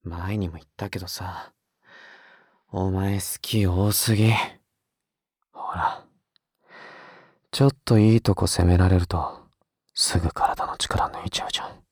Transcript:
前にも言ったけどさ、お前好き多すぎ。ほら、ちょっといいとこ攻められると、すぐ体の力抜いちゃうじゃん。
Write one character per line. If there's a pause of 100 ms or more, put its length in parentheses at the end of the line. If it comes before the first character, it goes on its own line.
前
に
も
言
っ (100)
た
け
ど
さ、 (1200)
お
前
好
き
多
す
ぎ。 (1200)
ほ
ら、 (1500)
ち
ょ
っ (140)
と
い
い
と
こ
攻
め
ら
れ
る
と、 (480)
す
ぐ
体
の
力
抜
い
ち
ゃ
う
じ
ゃ
ん。 (120)